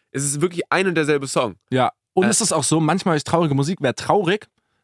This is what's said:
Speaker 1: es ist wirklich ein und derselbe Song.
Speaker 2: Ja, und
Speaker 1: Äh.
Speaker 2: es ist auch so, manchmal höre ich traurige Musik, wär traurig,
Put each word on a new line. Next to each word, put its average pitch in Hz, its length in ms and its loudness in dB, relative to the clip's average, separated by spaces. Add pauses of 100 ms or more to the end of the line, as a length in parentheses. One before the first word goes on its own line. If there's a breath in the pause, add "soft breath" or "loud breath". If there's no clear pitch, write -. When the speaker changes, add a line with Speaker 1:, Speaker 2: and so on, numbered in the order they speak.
(120)
Speaker 1:
es 139 120 -6
ist 143 160 -4
wirklich 175 300 -4
ein 180 160 2
und 180 80 0
derselbe 147 340 0
Song. 120 280 -2 (140)
Speaker 2:
Ja, 127 220 2 (220)
und 185 100 4
Speaker 1:
Äh. 208 40 2
Speaker 2:
es 220 120 0
ist 190 120 0
auch 156 120 0
so, 156 160 2
manchmal 170 320 0
höre 156 60 2
ich 139 60 -6
traurige 165 300 2
Musik, 143 280 -2
wär 127 120 0
traurig, 190 520 0 (380)